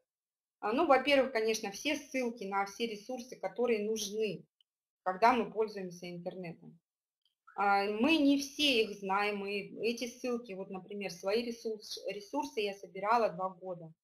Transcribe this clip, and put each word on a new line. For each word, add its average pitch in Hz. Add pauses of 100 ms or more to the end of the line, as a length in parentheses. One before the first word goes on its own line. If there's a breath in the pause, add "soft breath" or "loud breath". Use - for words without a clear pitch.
(600)
а, 214
ну, 320
во-первых, 262
конечно, 220
все 294
ссылки 240
на 196
все 233
ресурсы, 226
которые 214
нужны, 214 (600)
когда 185
мы 220
пользуемся 190
интернетом. 175 (800)
А, 202
мы 220
не 285
все 277
их 202
знаем, 202
и 202
эти 233
ссылки, 240
вот, 190
например, 196
свои 202
ресурс-, 226
ресурсы 226
я 202
собирала 202
два 185
года. 175 (100)